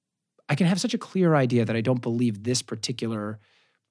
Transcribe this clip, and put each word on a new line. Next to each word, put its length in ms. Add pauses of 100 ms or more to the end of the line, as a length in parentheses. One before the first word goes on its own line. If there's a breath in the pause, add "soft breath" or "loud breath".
(500)
I 60
can 120
have 120
such 140
a 60
clear 360
idea 300
that 100
I 60
don't 200
believe 420
this 180
particular 800 (520)